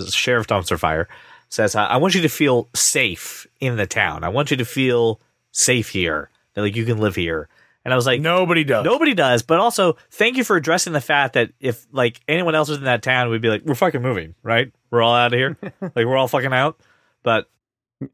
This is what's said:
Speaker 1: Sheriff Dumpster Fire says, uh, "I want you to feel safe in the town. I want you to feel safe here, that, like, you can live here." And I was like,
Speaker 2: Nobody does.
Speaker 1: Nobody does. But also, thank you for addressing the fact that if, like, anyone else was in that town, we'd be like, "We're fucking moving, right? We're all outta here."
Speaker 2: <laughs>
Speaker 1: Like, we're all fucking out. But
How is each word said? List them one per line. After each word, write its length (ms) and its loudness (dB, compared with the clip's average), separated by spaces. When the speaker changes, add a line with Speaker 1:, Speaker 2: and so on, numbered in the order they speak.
Speaker 1:
Sheriff 360 0
Dumpster 320 -2
Fire 300 -2
says, 260 0
uh, 100 0
"I 140 0
want 180 2
you 80 2
to 60 2
feel 460 0
safe 720 -2
in 160 -2
the 100 -2
town. 380 -4
I 40 -2
want 220 -2
you 60 0
to 80 -2
feel 560 0
safe 340 0
here, 420 -4
that, 80 -4
like, 140 -2
you 80 -4
can 140 -2
live 180 0
here." 320 -4
And 60 0
I 20 4
was 100 2
like, 140 2
Speaker 2:
Nobody 460 2
does. 180 2
Speaker 1:
Nobody 320 2
does. 280 2
But 160 2
also, 360 2
thank 240 0
you 80 0
for 140 0
addressing 340 0
the 80 0
fact 360 0
that 160 2
if, 320 -4
like, 340 -2
anyone 260 0
else 140 2
was 120 -4
in 40 -12
that 180 0
town, 280 0
we'd 120 -2
be 60 0
like, 160 0
"We're 120 -2
fucking 260 0
moving, 420 -4
right? 300 0
We're 100 4
all 140 4
outta 220 2
here." 240 -2
Speaker 2:
<laughs> 200 -14
Speaker 1:
Like, 140 -10
we're 120 0
all 100 2
fucking 240 0
out. 300 0
But 260 0